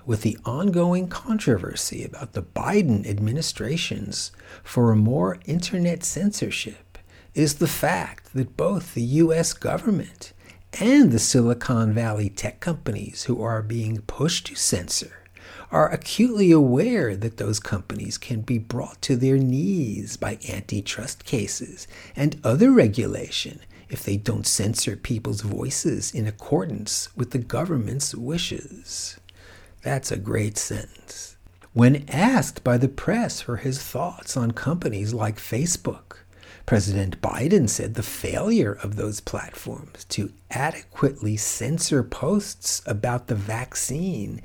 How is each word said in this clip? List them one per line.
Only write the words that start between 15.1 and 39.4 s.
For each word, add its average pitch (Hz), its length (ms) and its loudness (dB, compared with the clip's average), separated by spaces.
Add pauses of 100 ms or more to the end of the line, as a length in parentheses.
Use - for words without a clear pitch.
are 156 200 4
acutely 208 600 4
aware 147 640 6
that 110 220 -4
those 107 220 -2
companies 104 580 -6
can 110 240 -6
be 120 160 0
brought 113 460 -6
to 139 120 2
their 135 220 4
knees 131 800 0
by 104 220 -6 (100)
antitrust - 760 -6
cases - 600 -6 (280)
and 147 280 0
other 165 280 8
regulation - 880 2 (280)
if - 160 -8
they 101 140 -2
don't 107 300 -2
censor 110 480 0
people's 110 460 -4
voices 107 720 -2
in 113 140 -2
accordance 107 920 -4
with 123 140 -2
the - 80 -2
government's 123 800 -2
wishes. - 1040 -8 (640)
That's 135 280 -4
a - 60 -4
great 107 400 -2
sentence. - 800 -10 (360)
When 127 360 6
asked 202 540 2
by 123 160 4
the 135 100 4
press 208 500 -2
for 120 180 -6
his 135 220 -4
thoughts - 560 -8
on 117 160 0
companies 113 600 -2
like 110 240 -2
Facebook, - 800 -4 (480)
President 98 540 0
Biden 151 480 2
said 107 280 -4
the - 80 -4
failure 160 720 0 (100)
of 104 120 -4
those 104 260 -4
platforms - 840 -12